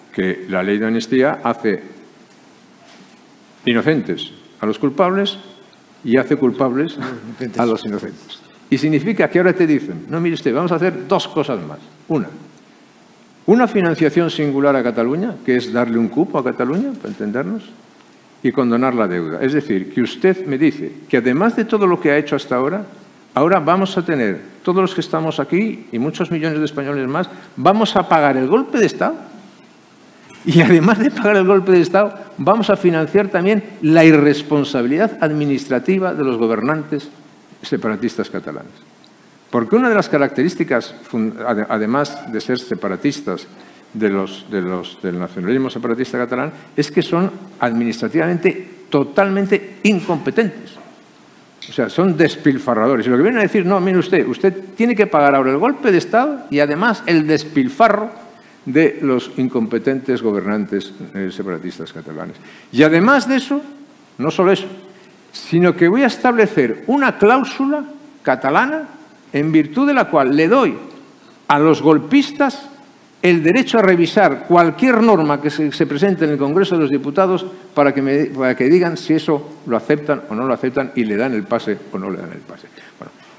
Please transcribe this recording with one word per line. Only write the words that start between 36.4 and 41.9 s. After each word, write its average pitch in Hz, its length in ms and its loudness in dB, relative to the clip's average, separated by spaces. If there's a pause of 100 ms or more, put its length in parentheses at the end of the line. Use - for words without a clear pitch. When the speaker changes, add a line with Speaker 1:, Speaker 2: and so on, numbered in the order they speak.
Speaker 1:
separatistas 107 640 -4
catalanes. - 420 -12 (800)
Porque 117 260 0
una 247 140 4
de 220 60 2
las 196 120 2
características 143 920 -2
fun-, 110 320 -4 (100)
ade-, 107 240 -2
además 117 640 -4